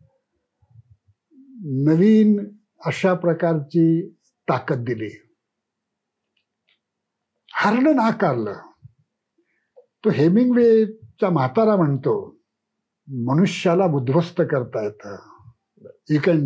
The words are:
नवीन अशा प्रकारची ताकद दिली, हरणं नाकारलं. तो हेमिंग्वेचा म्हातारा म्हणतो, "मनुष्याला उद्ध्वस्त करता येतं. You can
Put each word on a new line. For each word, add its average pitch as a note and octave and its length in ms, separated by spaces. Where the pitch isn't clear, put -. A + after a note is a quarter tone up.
नवीन G3+ 880
अशा F3+ 280
प्रकारची E3 920
ताकद C3+ 280
दिली, A2+ 460
हरणं B3+ 420
नाकारलं. E3 580
तो - 320
हेमिंग्वेचा A3 1200
म्हातारा F#3+ 460
म्हणतो, C3+ 600
"मनुष्याला D3+ 760
उद्ध्वस्त D3 640
करता B2 340
येतं. G2+ 320
You D3 160
can E3 180